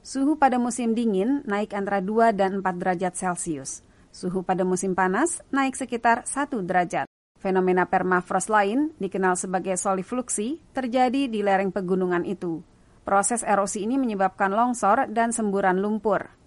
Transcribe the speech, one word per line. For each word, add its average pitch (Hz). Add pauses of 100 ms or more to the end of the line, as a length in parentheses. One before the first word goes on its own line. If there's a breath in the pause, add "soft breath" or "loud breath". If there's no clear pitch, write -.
Suhu 285
pada 254
musim 240
dingin 226
naik 208
antara 196
dua 220
dan 190
empat 185
derajat 180
Celcius. 170 (240 soft breath)
Suhu 185
pada 185
musim 185
panas 196
naik 269
sekitar 233
satu 269
derajat. 175 (320)
Fenomena 185
permafrost 185
lain, 214
dikenal 190
sebagai 185
solifluksi, 214 (160)
terjadi 254
di 214
lereng 196
pegunungan 180
itu. 175 (400 soft breath)
Proses 202
erosi 202
ini 254
menyebabkan 196
longsor 233
dan 233
semburan 196
lumpur. 208 (140)